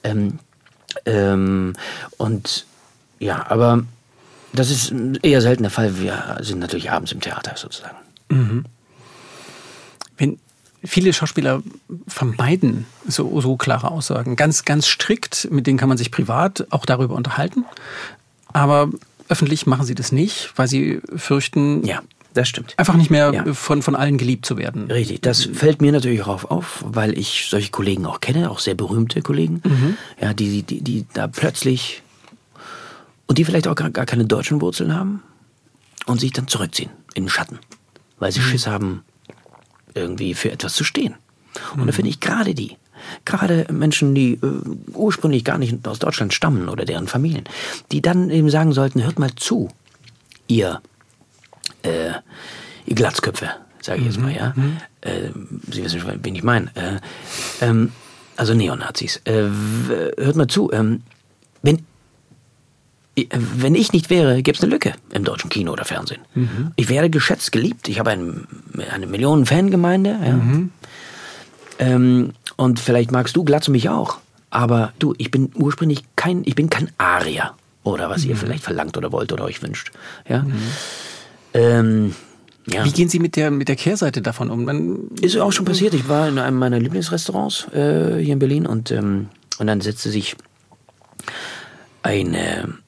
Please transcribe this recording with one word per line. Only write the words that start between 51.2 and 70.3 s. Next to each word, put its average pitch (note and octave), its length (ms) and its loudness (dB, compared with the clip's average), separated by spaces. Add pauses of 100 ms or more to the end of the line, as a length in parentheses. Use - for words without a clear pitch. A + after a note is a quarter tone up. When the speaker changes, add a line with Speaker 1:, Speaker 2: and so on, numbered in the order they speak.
Speaker 1:
äh, E2 280 -2 (760)
ihr - 100 -2
Glatzköpfe", G#2+ 540 0 (320)
sag - 180 -4
ich B2 60 2
jetzt G#2+ 120 0
Speaker 2:
Mhm. A#2+ 60 0
Speaker 1:
mal, C#3 120 -2
ja. B2+ 200 -2
Speaker 2:
Mhm. C#3 220 0 (240)
Speaker 1:
Äh, - 280 -6 (420)
Sie - 120 -8
wissen E2+ 180 -6
schon, G2 220 -8
wen F#2+ 120 -6
ich F2 80 -8
meine. A2+ 320 0
Äh, F#2 240 -6 (600)
ähm, A#2 300 4 (440)
also A2+ 180 0
Neonazis. - 680 -2
Äh, A2 260 0
w-, G#2+ 680 -2
hört C#3+ 180 2
mal D3+ 120 4
zu, - 260 0
ähm, A2 300 0 (580)
wenn, D#3 240 2 (1300)
äh, C#3 160 -2
wenn B2 440 2
ich G#3+ 180 2
nicht D#3+ 160 2
wäre, C#3 320 6
gäb's C#3 220 2
eine G#3+ 80 2
Lücke D4 220 0 (180)
im G2+ 120 -4
deutschen - 280 -4
Kino F#2 200 -2
oder - 140 -6
Fernsehen. - 360 -8 (120)
Speaker 2:
Mhm. B2 420 -2
Speaker 1:
Ich A2 140 0
wäre D3 220 4
geschätzt, - 400 0
geliebt. D#3 360 -2
Ich G2+ 120 -2
habe A2+ 100 0
ein, F2+ 380 -4 (440)
eine F#2+ 140 -6
Millionen B2+ 400 4
Fangemeinde, F#3+ 800 4
ja. B2+ 80 4